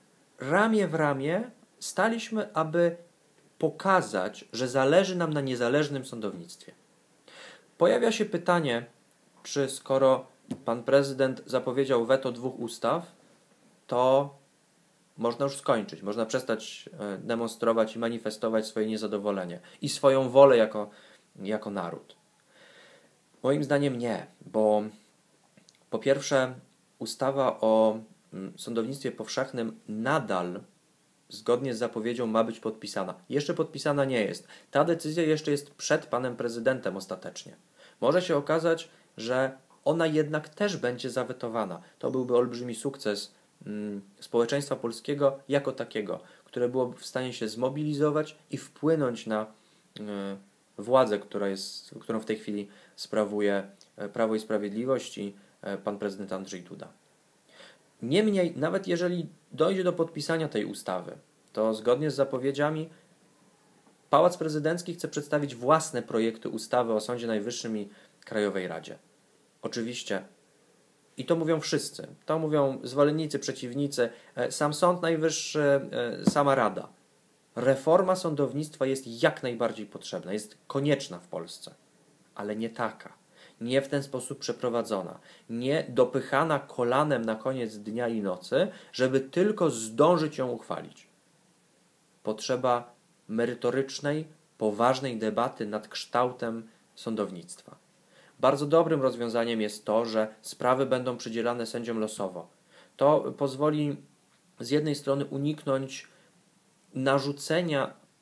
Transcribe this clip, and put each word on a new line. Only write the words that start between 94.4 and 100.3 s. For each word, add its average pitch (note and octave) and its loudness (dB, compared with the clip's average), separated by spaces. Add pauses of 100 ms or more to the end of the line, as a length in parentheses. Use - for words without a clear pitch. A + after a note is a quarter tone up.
poważnej A#2+ 2
debaty A2 -2
nad G#2+ -8
kształtem A#2 -2 (260)
sądownictwa. F#2+ -8 (640)
Bardzo C#3 2
dobrym D#3+ 4
rozwiązaniem A#2 0
jest G#2+ -4
to, A2 2
że A2 0